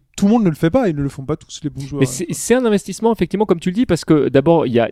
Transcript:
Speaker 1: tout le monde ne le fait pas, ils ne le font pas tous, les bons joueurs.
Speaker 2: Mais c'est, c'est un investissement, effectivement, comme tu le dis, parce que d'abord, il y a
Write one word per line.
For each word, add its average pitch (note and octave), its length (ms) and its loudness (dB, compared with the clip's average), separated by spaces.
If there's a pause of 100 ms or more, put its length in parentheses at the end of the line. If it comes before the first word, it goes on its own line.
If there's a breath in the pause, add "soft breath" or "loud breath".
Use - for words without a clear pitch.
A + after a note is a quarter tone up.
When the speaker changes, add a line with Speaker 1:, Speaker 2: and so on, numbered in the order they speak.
(160)
Speaker 1:
tout - 120 0
le G3+ 60 4
monde A#3+ 100 2
ne F#3 60 2
le D3+ 60 0
fait E3 140 0
pas, B3+ 180 0
ils D#3+ 80 -2
ne C#3+ 60 -4
le C#3+ 80 -2
font C3+ 160 -12
pas D3 100 -6
tous, - 280 -14
les D3 80 -6
bons C3 100 -10
joueurs. C#3 200 -6
Speaker 2:
Mais C#3 40 4
c'est, C3+ 240 -4
c'est - 240 -2
un B3+ 100 2
investissement, G#3+ 480 -2
effectivement, G3 360 -2
comme F3 120 0
tu F#3 100 -6
le F3+ 40 -2
dis, A#3+ 140 0
parce E3+ 180 -2
que D3 240 4
d'abord, C3+ 380 4
il B2+ 60 -2
y A#2 60 4
a A2+ 120 2